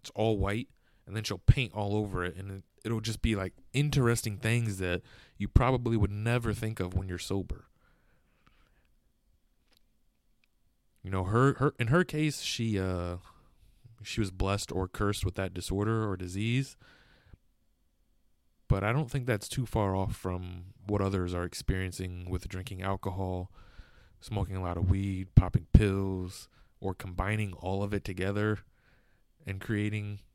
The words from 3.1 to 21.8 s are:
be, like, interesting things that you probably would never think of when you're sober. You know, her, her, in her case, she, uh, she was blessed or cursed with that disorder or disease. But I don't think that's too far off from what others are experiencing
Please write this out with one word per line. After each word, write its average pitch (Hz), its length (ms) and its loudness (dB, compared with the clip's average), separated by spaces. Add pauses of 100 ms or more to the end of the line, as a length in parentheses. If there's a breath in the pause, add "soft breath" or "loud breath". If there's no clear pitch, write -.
be, 113 140 2
like, 95 180 -2 (200)
interesting 127 640 2
things 110 420 0
that 90 240 0 (340 loud breath)
you 101 100 -4
probably 123 480 4
would 104 140 2
never 113 420 -2
think 110 280 -4
of 90 160 -2
when 95 120 -2
you're 90 120 -4
sober. - 460 -6 (3500 soft breath)
You 95 80 -8
know, 92 140 0
her, 123 300 4
her, 139 220 0
in 117 100 0
her 165 160 6
case, 151 380 -2
she, 113 380 -2
uh, 90 380 -2 (840 soft breath)
she - 160 -8
was 98 120 -2
blessed 95 400 -2
or 92 160 -2
cursed 101 380 -2
with 92 100 -2
that 95 180 -4
disorder 104 560 -2
or 95 80 -4
disease. 107 600 -2 (1900 loud breath)
But 95 160 2
I 107 80 0
don't 127 200 -2
think 131 140 -4
that's 113 240 -4
too 131 160 -4
far 101 300 0
off 95 200 -2
from 90 580 -8 (140)
what 101 140 0
others 95 320 0
are 90 100 -2
experiencing 90 840 -6